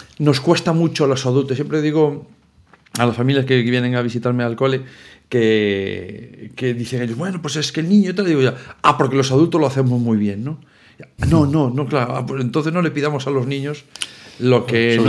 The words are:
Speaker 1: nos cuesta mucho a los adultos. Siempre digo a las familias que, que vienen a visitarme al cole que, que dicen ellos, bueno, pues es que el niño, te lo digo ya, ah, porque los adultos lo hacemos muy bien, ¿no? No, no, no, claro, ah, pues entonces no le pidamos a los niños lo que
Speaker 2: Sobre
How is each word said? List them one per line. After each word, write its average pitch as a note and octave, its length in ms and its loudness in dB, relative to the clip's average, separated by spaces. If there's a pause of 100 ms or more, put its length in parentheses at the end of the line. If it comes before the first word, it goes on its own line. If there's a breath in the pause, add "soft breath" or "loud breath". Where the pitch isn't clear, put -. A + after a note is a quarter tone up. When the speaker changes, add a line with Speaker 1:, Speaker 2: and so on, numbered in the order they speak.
(180 loud breath)
Speaker 1:
nos D3 240 4
cuesta E3+ 320 2
mucho E3 300 0
a C#3 40 4
los C3 200 0
adultos. B2+ 280 0
Siempre D3 280 -2
digo D3+ 420 0 (720)
a A#2+ 80 2
las A2+ 100 2
familias C3 300 2
que, B2+ 180 2
que A#2 60 -2
vienen B2 260 0
a B2 60 0
visitarme A#2+ 420 -2
al A#2 120 -4
cole C3 260 0 (460 loud breath)
que, G#2 1300 -2
que B2+ 180 -2
dicen A#2+ 300 -6
ellos, A2+ 140 -4
bueno, F3+ 240 -6
pues C#3+ 160 -6
es D3 140 -4
que D#3+ 100 -4
el E3 80 -2
niño, F#3+ 260 4
te G3+ 80 -2
lo F#3 60 -4
digo D3+ 120 2
ya, B2 140 2 (260 loud breath)
ah, C#3+ 160 4
porque C3+ 180 0
los C3+ 160 0
adultos D#3+ 300 4
lo C#3+ 60 4
hacemos C3 340 0
muy A2+ 160 2
bien, G#2 260 -4
¿no? D3+ 160 -8 (680 soft breath)
No, D#3 180 4
no, C#3+ 240 0
no, C3+ 160 -2
claro, B2+ 320 -2
ah, B2+ 80 -6
pues C3+ 160 -6
entonces D3+ 320 -2
no F3+ 80 0
le D#3+ 80 0
pidamos C#3 380 -4
a - 20 -2
los C3+ 160 0
niños C#3 400 -6 (540 loud breath)
lo A#2+ 260 2
que A#2 300 2
Speaker 2:
Sobre A2+ 140 4